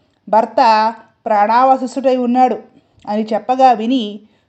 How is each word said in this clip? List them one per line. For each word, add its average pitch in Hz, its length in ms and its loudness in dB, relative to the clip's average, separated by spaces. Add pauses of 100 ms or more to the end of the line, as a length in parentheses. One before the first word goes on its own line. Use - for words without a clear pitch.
(280)
భర్త 226 680 0 (320)
ప్రాణావశిష్ఠుడై 254 880 0
ఉన్నాడు 247 420 0 (500)
అని 214 260 -4
చెప్పగా 254 380 2
విని 220 480 -4 (280)